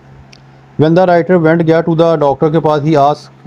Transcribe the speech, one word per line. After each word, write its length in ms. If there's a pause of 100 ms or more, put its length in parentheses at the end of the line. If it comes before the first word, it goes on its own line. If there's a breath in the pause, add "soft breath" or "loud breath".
(800)
When 120
the 140
writer 380
went, 160
गया 220
to 60
the 280
doctor 340
के 80
पास, 220
he 80
asked, 360 (220)